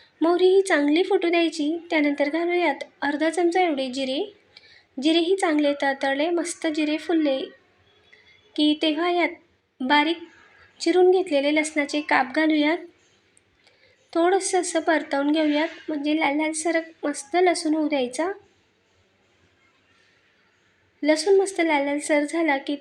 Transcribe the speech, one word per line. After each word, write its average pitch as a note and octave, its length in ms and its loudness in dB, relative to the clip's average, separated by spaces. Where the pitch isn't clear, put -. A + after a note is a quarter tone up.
मोहरी F4 260 4
ही F#4+ 160 6
चांगली D4+ 400 2
फुटू F#4 260 0
द्यायची. E4 480 0
त्यानंतर C#4+ 380 0
घालूयात E4+ 460 0
अर्धा D4 280 -2
चमचा F4 300 0
एवढे C#4 280 0
जिरे. C4+ 460 -6
जिरेही E4 340 2
चांगले D4+ 460 0
तळतळले, C#4 480 -2
मस्त E4 360 -4
जिरे D4+ 300 -2
फुलले D#4 420 -2
की D4+ 260 2
तेव्हा D#4+ 280 0
यात F4 180 0
बारीक D4 380 2
चिरून F4+ 300 4
घेतलेले D4+ 440 2
लसणाचे D4+ 460 -2
काप D4 340 0
घालूयात. D#4 440 2
थोडंसं F4+ 480 2
असं E4 200 -2
परतवून D4 500 0
घेऊयात, D4+ 380 2
म्हणजे D4+ 320 -2
लाल D4 160 0
लालसर D#4 440 -2
मस्त D4 380 -6
लसूण E4 320 2
होऊ D4+ 140 -2
द्यायचा. C#4+ 440 -4
लसूण D#4 320 2
मस्त F#4+ 300 0
लाल D4 200 0
लालसर D4 400 0
झाला D4+ 320 0
की C#4 240 -6